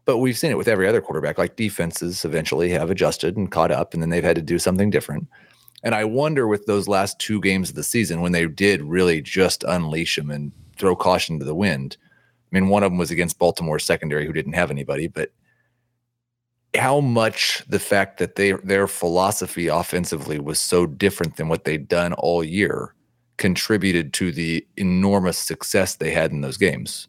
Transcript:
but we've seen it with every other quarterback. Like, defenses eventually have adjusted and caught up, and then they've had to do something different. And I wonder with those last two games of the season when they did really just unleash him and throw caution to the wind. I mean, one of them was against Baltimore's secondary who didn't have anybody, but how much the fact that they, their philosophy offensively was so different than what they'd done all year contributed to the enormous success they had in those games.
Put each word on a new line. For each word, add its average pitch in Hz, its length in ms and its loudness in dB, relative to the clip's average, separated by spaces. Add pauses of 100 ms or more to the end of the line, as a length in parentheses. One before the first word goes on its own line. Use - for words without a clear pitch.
but 127 140 2
we've 127 180 2
seen 160 140 0
it 98 60 0
with 101 120 0
every 95 180 4
other 110 140 4
quarterback. 76 360 -4
Like, 90 200 0
defenses 87 680 -4
eventually 80 460 0
have 82 200 0
adjusted 90 460 0
and 101 160 -4
caught 82 200 2
up, 76 220 -2
and 85 80 -4
then 82 80 -2
they've 85 140 0
had 85 140 4
to 85 40 -4
do 82 160 -2
something 92 320 2
different. - 380 -2 (560)
And 117 100 0
I 107 120 0
wonder 135 420 0
with 104 180 0
those 101 220 0
last 98 320 0
two 107 220 -2
games 95 300 2
of 71 40 -12
the 73 80 -6
season 85 380 0
when 87 100 0
they 85 160 2
did 90 360 2
really 85 380 2
just 90 440 0
unleash 82 520 -2
him 73 140 -6
and 73 220 -8 (240)
throw 92 180 2
caution 85 440 0
to 69 60 -6
the 76 100 -4
wind. 76 420 -2 (560)
I - 40 4
mean, 95 120 4
one 101 140 4
of 98 80 2
them 90 60 -2
was 85 140 0
against 85 260 -2
Baltimore's 82 460 0
secondary 76 420 -2
who 78 60 -6
didn't 80 220 -4
have 87 180 0
anybody, 71 360 -4
but - 240 -6 (1400)
how 131 260 2
much 117 640 0
the 101 120 0
fact 98 380 0
that 87 180 -4
they, 98 180 4
their 98 340 2
philosophy 90 800 0
offensively 78 720 -2
was 73 200 -4
so 90 280 2
different 87 500 0
than 80 100 -4
what 98 180 -2
they'd 73 220 -4
done 87 260 0
all 85 300 0
year 80 520 -2 (420)
contributed 90 760 0
to 92 180 -2
the 82 340 -2 (100)
enormous 92 600 2
success - 580 -2
they 78 160 -4
had 80 200 0
in 73 100 -4
those 67 160 -6
games. - 520 -2